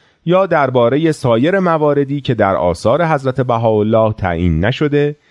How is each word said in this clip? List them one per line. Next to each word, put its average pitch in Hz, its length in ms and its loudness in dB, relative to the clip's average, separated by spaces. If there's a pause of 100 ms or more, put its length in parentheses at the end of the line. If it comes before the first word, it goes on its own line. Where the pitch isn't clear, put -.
(260)
یا 185 200 2
درباره 139 680 2
سایر 139 480 0
مواردی 147 640 0
که 135 120 -4
در 101 220 0
آثار 98 500 0
حضرت 135 360 -2
بهاءالله 110 720 0
تعیین 87 520 -2
نشده 147 500 -2 (160)